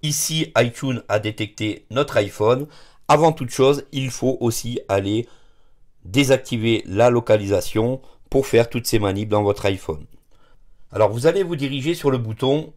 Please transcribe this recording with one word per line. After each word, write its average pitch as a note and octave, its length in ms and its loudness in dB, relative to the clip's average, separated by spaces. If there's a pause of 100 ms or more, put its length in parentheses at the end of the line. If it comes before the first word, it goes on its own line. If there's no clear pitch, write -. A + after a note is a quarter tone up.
Ici, D#3 560 -4
iTunes B2 500 -2
a G#2+ 120 0
détecté G#2+ 680 -6
notre C3 260 -2
iPhone. A2+ 500 0 (400)
Avant D#3 260 4
toute B2+ 180 -6
chose, C#3 400 2
il C3+ 200 -4
faut B2 280 -2
aussi A#2 400 -2 (100)
aller G2+ 380 0 (760)
désactiver A#2+ 840 2
la A2 240 4
localisation A2 880 2 (300)
pour C3+ 160 2
faire A#2 240 2
toutes A#2 160 -4
ces A2 140 2
manips G#2 280 -2
dans G#2 140 2
votre G2+ 240 0
iPhone. F2+ 400 -4 (840)
Alors G2+ 180 2
vous A#2+ 160 -2
allez F#3+ 160 2
vous F3 140 -4
diriger C#3 380 -2
sur C#3+ 180 0
le C3 60 0
bouton C3 580 -2